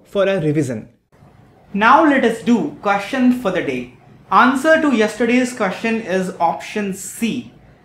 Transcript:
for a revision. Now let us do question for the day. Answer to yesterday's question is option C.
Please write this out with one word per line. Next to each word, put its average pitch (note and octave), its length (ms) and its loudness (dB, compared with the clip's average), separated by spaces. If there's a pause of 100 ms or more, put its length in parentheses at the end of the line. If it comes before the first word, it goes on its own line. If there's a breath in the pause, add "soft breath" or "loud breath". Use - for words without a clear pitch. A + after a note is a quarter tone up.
for G3 220 -2
a G3 160 0
revision. C#3+ 480 -2 (840)
Now B3 320 4
let C4+ 200 2
us - 180 -2
do F#3+ 400 0
question A#3+ 500 0
for F#3+ 200 -2
the F3 100 -2
day. B2+ 320 -8 (380)
Answer C4+ 480 4
to C#4+ 140 2
yesterday's A#3+ 580 0
question A3 480 -4
is F#3 380 -4
option G3 560 -4
C. - 580 -8 (320 soft breath)